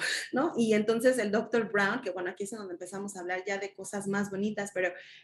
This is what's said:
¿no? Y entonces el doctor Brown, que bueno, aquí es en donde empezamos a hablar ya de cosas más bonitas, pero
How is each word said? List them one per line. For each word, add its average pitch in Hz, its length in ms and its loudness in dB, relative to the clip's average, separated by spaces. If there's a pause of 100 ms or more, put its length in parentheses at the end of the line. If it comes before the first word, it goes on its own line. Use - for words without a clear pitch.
(340)
¿no? 294 240 2
Y 220 160 6
entonces 233 460 4
el 208 100 0
doctor 208 420 2
Brown, 202 300 2
que 202 80 -4
bueno, 180 220 -4
aquí 202 140 -8
es 196 80 -10
en 226 60 -10
donde 190 140 -10
empezamos 196 420 -8
a 190 40 -8
hablar 180 260 -4
ya 196 140 -2
de 196 160 -8
cosas 196 320 -6
más 202 240 0
bonitas, 202 420 -2
pero 185 180 0 (320)